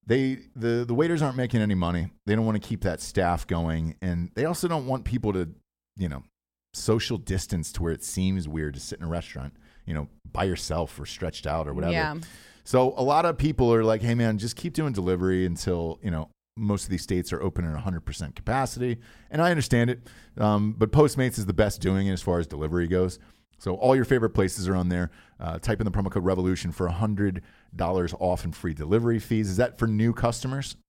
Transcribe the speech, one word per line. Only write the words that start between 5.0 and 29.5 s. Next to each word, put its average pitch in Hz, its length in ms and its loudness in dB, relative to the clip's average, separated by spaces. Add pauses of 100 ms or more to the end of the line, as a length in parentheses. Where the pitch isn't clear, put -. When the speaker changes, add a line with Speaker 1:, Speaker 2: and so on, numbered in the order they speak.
Speaker 1:
people 110 300 -2
to, 90 140 -2 (480)
you 92 120 -2
know, 69 160 -8 (500)
social 120 420 0
distance 90 560 -4
to - 120 -4
where 82 80 0
it 73 100 -6
seems 92 460 -2
weird 76 260 -4
to 67 60 -12
sit - 180 -12
in 82 60 -10
a 82 40 -6
restaurant, 80 460 -8 (320)
you - 80 -4
know, 76 140 -4 (240)
by - 120 0
yourself 85 540 -2
or 69 80 -10
stretched - 400 -8
out 76 220 -2
or 71 60 -6
whatever. 80 180 0
Speaker 2:
Yeah. 156 240 -2 (480)
Speaker 1:
So 127 320 4
a 131 80 0
lot 147 200 4
of 170 140 0
people 131 340 4
are 113 120 6
like, 110 180 4
"Hey, 117 120 2
man, 113 240 2
just 110 180 -6
keep 170 180 -8
doing 151 180 0
delivery 92 540 2
until, 85 560 -2
you 101 80 -4
know, 78 180 -4 (280)
most 104 280 0
of - 60 -8
these 98 120 -2
states 90 300 -2
are 90 100 -4
open 90 220 -2
at 80 100 -2
a 73 60 -4
hundred 87 240 -4
percent - 320 -8
capacity." 123 640 -2 (320)
And 151 120 0
I 175 80 4
understand 123 400 2
it. 123 180 -6 (300)
Um, 107 400 2
but 110 140 4
Postmates 139 460 4
is 104 80 -2
the 98 80 0
best 101 260 2
doing 95 260 2
it 98 60 0
as 90 100 -4
far 87 160 2
as 82 80 -2
delivery 78 400 -2
goes. 90 320 0 (400)
So 95 160 -4
all 127 220 6
your 127 80 2
favorite 113 260 4
places 95 380 0
are 95 80 2
on 90 120 2
there. 87 220 0 (300)
Uh, 82 180 -6
type 107 220 -2
in 110 40 0
the 107 60 0
promo 98 200 -2
code 90 140 -2
Revolution 92 460 0
for 90 160 -2
a 85 60 -2
hundred 98 500 -2 (320)
dollars 90 460 0
off 90 240 0
and 85 100 -6
free 82 200 -6
delivery 110 440 2
fees. 110 320 0